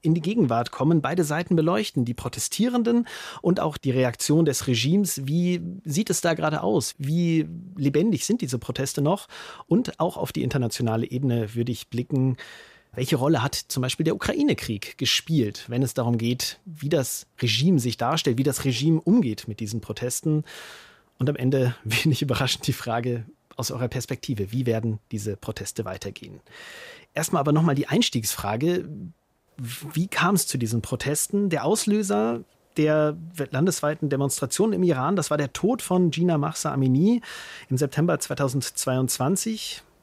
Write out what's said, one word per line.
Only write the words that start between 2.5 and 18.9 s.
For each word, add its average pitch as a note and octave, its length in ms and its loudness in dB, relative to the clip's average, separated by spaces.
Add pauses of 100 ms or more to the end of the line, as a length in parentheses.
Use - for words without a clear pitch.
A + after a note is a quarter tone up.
und F3+ 200 2
auch D#3 180 -2
die C3 140 -2
Reaktion C3 520 4
des C#3+ 220 0
Regimes. C#3 600 2
Wie F3 360 0 (220)
sieht D#3+ 260 -2
es - 100 0
da E3+ 140 2
gerade D#3 280 0
aus? - 360 0
Wie D#3+ 500 2 (280)
lebendig D3+ 500 2
sind A#3+ 160 0
diese B2+ 160 -2
Proteste - 420 -4
noch? D#3 280 0 (380)
Und - 340 0
auch E3 180 -2
auf - 140 -4
die - 100 -2
internationale A#2 680 0
Ebene A#2+ 440 0
würde A#2+ 180 -2
ich - 160 -8
blicken. B2+ 480 0 (580)
Welche C3 220 0
Rolle C3 260 2
hat C#3 120 -2
zum - 260 -6
Beispiel B2+ 240 -2
der D#3+ 120 2
Ukraine-Krieg - 840 -2
gespielt, C3 720 0
wenn A#2+ 140 0
es C3 120 -2
darum A#2+ 240 0
geht, A#2+ 480 -2
wie D3+ 240 -6
das D3 360 0 (140)
Regime C3 380 4
sich A#2+ 180 0
darstellt, B2 400 0
wie C3 60 0
das C#3 220 0
Regime C#3 360 2